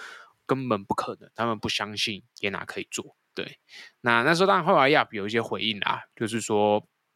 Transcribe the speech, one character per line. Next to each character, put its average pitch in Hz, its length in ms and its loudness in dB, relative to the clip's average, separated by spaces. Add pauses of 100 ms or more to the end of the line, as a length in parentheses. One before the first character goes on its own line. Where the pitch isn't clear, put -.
(460)
根 131 240 -2
本 101 120 0
不 - 120 -4
可 - 260 -4
能， - 140 -20
他 113 100 -4
们 113 140 -2
不 110 100 -6
相 107 260 -4
信 101 280 -4 (180)
耶 104 80 -4
拿 95 160 -6
可 - 160 -8
以 - 100 -10
做， - 240 -10 (200)
对。 - 240 -8 (420)
那， 117 220 4
那 156 120 4
时 170 80 2
候 190 40 6
当 196 100 4
然 165 80 0
后 185 140 4
来 135 100 6
Yap 139 220 4
有 101 160 -6
一 - 20 -4
些 113 140 0
回 107 200 -6
应 107 180 -2
啊， - 200 -2 (160)
就 117 100 -2
是 110 140 -4
说， 104 480 2 (280)